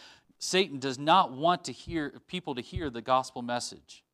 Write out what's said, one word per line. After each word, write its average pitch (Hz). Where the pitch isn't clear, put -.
Satan 156
does 131
not 160
want 170
to 127
hear, -
people 170
to 123
hear -
the 117
gospel 131
message. -